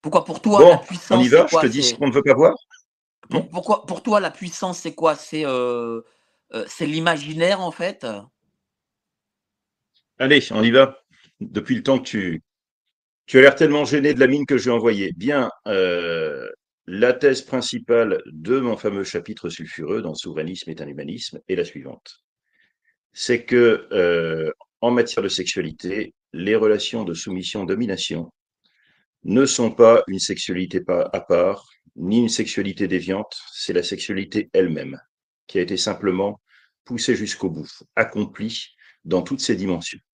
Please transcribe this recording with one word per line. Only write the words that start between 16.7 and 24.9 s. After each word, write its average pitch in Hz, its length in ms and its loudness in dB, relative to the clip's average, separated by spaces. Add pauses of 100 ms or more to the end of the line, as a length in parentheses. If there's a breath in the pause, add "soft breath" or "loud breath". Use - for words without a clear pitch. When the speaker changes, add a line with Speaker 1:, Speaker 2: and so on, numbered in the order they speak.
Speaker 2:
la 113 280 2
thèse 131 300 2
principale 117 840 -2
de 82 340 -4
mon 120 160 -4
fameux 98 300 -6
chapitre 90 420 -10
sulfureux 82 540 -8
dans 80 140 -10
Souverainisme 80 540 -10
est 78 120 -12
un 73 60 -12
humanisme 71 600 -14
est 90 80 -4
la 85 80 -4
suivante. - 560 -16 (960)
C'est - 320 -2
que, 120 480 4
euh, 82 580 0 (300)
en 120 100 0